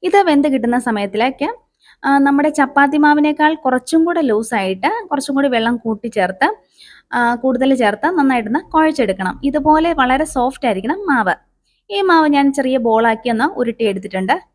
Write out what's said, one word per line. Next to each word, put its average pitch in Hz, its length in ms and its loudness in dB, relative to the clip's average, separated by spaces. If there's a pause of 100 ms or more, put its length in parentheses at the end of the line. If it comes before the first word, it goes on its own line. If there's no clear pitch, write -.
ഇത് 381 220 2
വെന്ത് 294 220 2
കിട്ടുന്ന 240 320 0
സമയത്തിലേക്ക്, 220 680 -4 (560)
ആ, 269 140 -2
നമ്മുടെ 277 320 2
ചപ്പാത്തി 285 480 2
മാവിനേക്കാൾ 302 580 2
കുറച്ചും 262 500 0
കൂടെ 339 160 0
ലൂസായിട്ട് 214 680 -2 (160)
കുറച്ചും 277 300 -4
കൂടി 277 140 2
വെള്ളം 233 280 0
കൂട്ടിച്ചേർത്ത്, 220 720 -2 (680)
ആ, 247 60 -2 (160)
കൂടുതൽ 254 400 0
ചേർത്ത് 214 400 0
നന്നായിട്ടൊന്ന് 262 540 0
കുഴച്ചെടുക്കണം. 220 760 0
ഇതുപോലെ 302 500 2
വളരെ 269 320 0
സോഫ്റ്റ് 269 440 -4
ആയിരിക്കണം 220 360 -4
മാവ്. 226 300 0 (540)
ഈ 403 120 -4
മാവ് 339 260 4
ഞാൻ 277 260 2
ചെറിയ 262 240 -2
ബോളാക്കി 226 520 0
ഒന്ന് 233 260 -2
ഉരുട്ടിയെടുത്തിട്ടുണ്ട്. 202 800 -4 (200)